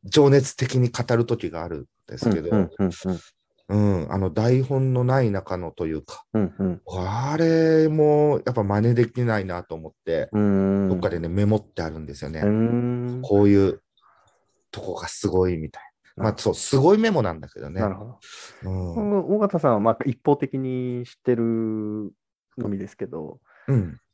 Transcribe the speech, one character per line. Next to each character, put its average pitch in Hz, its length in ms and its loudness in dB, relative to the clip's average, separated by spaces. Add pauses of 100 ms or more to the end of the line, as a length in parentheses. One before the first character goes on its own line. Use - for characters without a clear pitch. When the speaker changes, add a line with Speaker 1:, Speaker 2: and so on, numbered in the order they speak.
Speaker 1:
情 139 260 6
熱 139 240 4
的 131 240 -2
に 123 100 2
語 120 280 0
る 117 100 2
時 - 240 -4
が 82 140 -8
あ 87 40 -10
る 78 120 -8
ん 62 60 -16 (200)
で - 120 -14
す 117 120 0
け 90 100 2
ど、 82 100 -4
Speaker 2:
う 104 40 2
ん、 95 240 2
う 98 60 0
ん、 - 20 2
う - 20 0
ん、 - 20 0 (140)
う 92 80 -2
ん。 85 80 -6 (500)
Speaker 1:
う 101 60 0
ん、 101 360 0
あ 98 60 -2
の 92 120 0
台 120 320 2
本 131 320 0
の 123 100 0
な 131 180 2
い 113 80 2
中 95 260 -4
の 85 140 -8
と 85 160 -6
い 80 60 -4
う 78 100 -6
か、 - 220 -18 (100)
Speaker 2:
う 110 60 2
ん、 92 180 -2
う 98 60 -2
ん。 90 240 -4
Speaker 1:
あ 110 500 -4
れ 160 500 4
も 151 560 4
や - 60 -2
っ 123 40 -4
ぱ 110 100 0
真 101 160 2
似 117 160 4
で 120 120 4
き 127 140 -4
な 113 160 0
い 95 60 -4
な 87 180 -6
と 82 140 -10
思 80 140 -14
っ - 20 -20 (120)
て、 82 280 -2
Speaker 2:
う 107 80 0
ん。 98 480 2
Speaker 1:
ど 92 80 0
っ - 20 -2
か 92 100 -2
で 85 120 -2
ね、 82 80 -6
メ 98 180 0
モ 107 120 2
っ - 20 0
て - 220 -10
あ 80 60 -4
る 80 120 -10
ん 76 60 -14
で 71 100 -14
す 73 80 -12
よ 73 60 -8
ね。 80 100 -8
Speaker 2:
う 98 80 0
ん。 120 760 -2
Speaker 1:
こ 101 200 2
う 101 60 6
い 98 200 6
う - 120 -4 (920)
と - 80 -12
こ 92 160 -10
が - 100 -10
す - 220 -4
ご 92 200 2
い 90 80 -2
み 78 140 -8
た - 80 -20
い - 40 -20 (340)
な。 - 80 -6
ま 107 60 4
あ、 - 20 -4
Speaker 2:
う - 20 -4
ん。 - 40 -10
Speaker 1:
そ 107 120 0
う、 - 60 -2
す - 220 -2
ご 170 180 6
い - 20 0
メ 220 140 2
モ 151 100 2
な 90 100 -2
ん 80 60 -10
だ 76 80 -16
け - 140 -18
ど 69 100 -12
ね。 90 100 -6
Speaker 2:
な 107 100 0
る 95 40 -6
ほ 104 120 -14
ど。 120 120 -20 (460)
Speaker 1:
う 95 40 -8
ん。 196 500 -2 (180)
Speaker 2:
尾 - 20 0
形 202 220 0
さ 143 100 4
ん 113 40 6
は、 101 60 2
ま 113 120 4
あ、 - 120 -2
一 - 160 -2
方 147 140 4
的 139 240 -4
に 127 480 -6
知 - 40 -20
っ - 20 -20 (100)
て 123 140 2
る 117 60 -2 (1160)
の 110 100 -4
み 101 80 -4
で 95 120 -8
す - 80 -20
け - 100 -8
ど、 76 320 -12 (300)
Speaker 1:
う 139 40 2
ん。 92 280 0 (140)